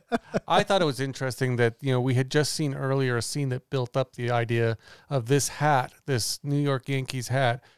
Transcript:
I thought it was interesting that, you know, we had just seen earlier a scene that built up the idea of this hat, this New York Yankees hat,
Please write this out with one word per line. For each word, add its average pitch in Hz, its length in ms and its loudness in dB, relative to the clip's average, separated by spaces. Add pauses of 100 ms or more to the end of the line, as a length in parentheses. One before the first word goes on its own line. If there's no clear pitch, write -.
(480)
I 185 160 4
thought 196 180 2
it 165 40 4
was 127 140 -2
interesting 131 580 -2
that, 117 240 2
you 139 100 0
know, 123 100 2
we 127 140 2
had 131 160 0
just 147 220 2
seen 147 200 -2
earlier 135 440 0
a 113 40 0
scene 143 280 -4
that 127 200 -6
built 127 260 -4
up 135 200 -2
the 120 160 -4
idea 117 460 2 (320)
of 127 180 -2
this 139 200 4
hat, 143 440 2 (140)
this 127 380 -2
New 143 160 0
York 139 300 -2
Yankees 131 380 -4
hat, 127 360 0 (140)